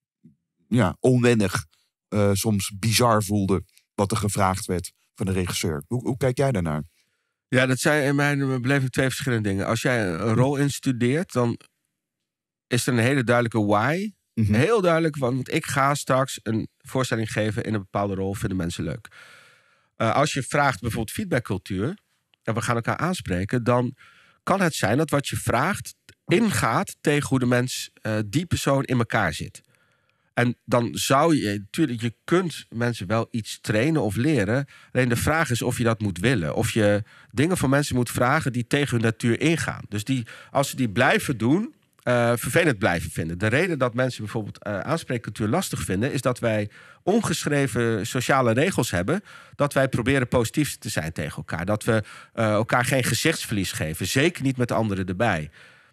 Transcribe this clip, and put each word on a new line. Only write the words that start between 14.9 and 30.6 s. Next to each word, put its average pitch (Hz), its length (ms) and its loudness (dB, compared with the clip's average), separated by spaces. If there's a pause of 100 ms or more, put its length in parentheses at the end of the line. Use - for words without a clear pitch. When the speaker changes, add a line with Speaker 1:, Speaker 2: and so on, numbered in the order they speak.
Speaker 2:
want 127 360 -2
ik 160 120 0
ga 139 300 2
straks 135 480 0
een 110 240 -2 (100)
voorstelling 117 540 -2
geven 107 320 -2
in 110 100 -4
een 107 60 -2
bepaalde 101 360 -4
rol, 95 180 -4
vinden 98 240 -4
mensen 85 260 -4
leuk. - 240 -8 (880)
Eh, 113 200 0
als 143 180 2
je 131 100 -4
vraagt 143 380 0
bijvoorbeeld 113 340 -4
feedbackcultuur, 127 840 -4 (460)
en 117 100 -4
we 104 80 -4
gaan 120 140 -2
elkaar 117 220 -2
aanspreken, 113 680 -2
dan 123 320 0 (480)
kan 190 180 2
het 170 140 2
zijn 107 220 0
dat 156 120 0
wat - 180 -2
je - 80 -6
vraagt 113 600 -2 (320)
ingaat 160 720 0
tegen 147 280 2
hoe 131 100 2
de 123 60 0
mens, 123 480 0
eh, 107 320 -4
die 151 200 -2
persoon 139 380 0
in 127 140 0
elkaar 107 360 0
zit. - 280 -12 (760)
En 120 300 2